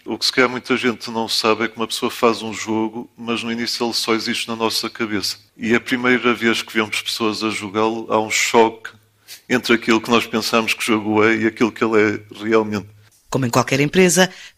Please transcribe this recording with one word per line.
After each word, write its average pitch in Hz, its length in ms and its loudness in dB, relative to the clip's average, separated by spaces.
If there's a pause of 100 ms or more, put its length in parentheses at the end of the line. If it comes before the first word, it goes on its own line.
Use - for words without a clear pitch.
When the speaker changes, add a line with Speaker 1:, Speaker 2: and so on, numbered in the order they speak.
Speaker 1:
o 110 140 -6
que - 80 -4
se - 40 0
calhar 131 160 4
muita 123 300 -2
gente 117 320 -2
não 113 180 -4
sabe 110 380 0
é - 20 0
que - 80 -16
uma 113 120 -4
pessoa - 240 -4
faz 110 320 0
um 113 100 -8
jogo, 110 640 -4
mas 113 260 -6
no 117 80 -6
início 117 320 -4
ele 117 120 -2
só - 180 0
existe 113 340 -2
na 117 80 -6
nossa 113 320 -2
cabeça. 107 500 -4 (200)
E 113 160 0
a 117 80 4
primeira 123 500 2
vez 110 300 0
que - 100 -14
vemos 110 300 -2
pessoas 107 420 -4
a 110 60 -2
jogá-lo, 107 580 -2
há 110 140 2
um 110 80 -4
choque - 600 2 (580)
entre 123 240 2
aquilo 113 260 4
que 117 120 -4
nós 113 160 4
pensamos 110 480 0
que - 80 -6
o - 20 -2
jogo 107 380 2
é 113 120 4
e 110 120 0
aquilo 107 240 0
que - 120 -4
ele 110 160 4
é 104 440 -2
realmente. 107 440 0 (440)
Speaker 2:
Como 131 160 0
em - 20 -6
qualquer 131 300 2
empresa, 180 500 4 (280)